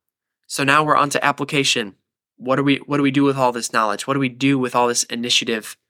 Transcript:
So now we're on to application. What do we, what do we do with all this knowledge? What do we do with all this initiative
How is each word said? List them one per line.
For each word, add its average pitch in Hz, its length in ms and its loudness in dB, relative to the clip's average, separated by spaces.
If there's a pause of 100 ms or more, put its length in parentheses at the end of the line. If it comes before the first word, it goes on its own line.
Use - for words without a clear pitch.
(460)
So - 160 -6
now 143 220 4
we're 147 120 2
on 139 140 2
to - 140 -2
application. 139 720 -2 (400)
What 131 200 -2
do 139 60 0
we, 139 140 4
what 143 220 -4
do 143 40 2
we 139 80 2
do 143 140 2
with 139 120 2
all 131 140 2
this 120 220 -6
knowledge? 107 340 0
What 135 80 -2
do 139 60 0
we 135 80 0
do 135 300 0
with 127 180 -2
all 123 100 4
this 120 180 0
initiative 117 720 -4 (140)